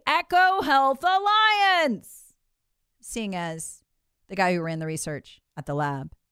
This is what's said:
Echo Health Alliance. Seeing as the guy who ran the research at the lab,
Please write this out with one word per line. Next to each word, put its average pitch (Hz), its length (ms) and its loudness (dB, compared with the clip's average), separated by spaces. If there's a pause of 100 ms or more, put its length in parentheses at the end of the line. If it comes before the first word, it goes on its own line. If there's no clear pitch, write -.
Echo 359 560 2
Health 269 420 2
Alliance. 392 1300 0 (680)
Seeing 214 340 -8
as 165 460 -8 (460)
the 190 80 -14
guy 185 180 2
who 175 80 -2
ran 160 160 -6
the 160 80 -6
research 156 560 -10 (160)
at 151 80 -12
the 143 80 -6
lab, 143 400 -4 (180)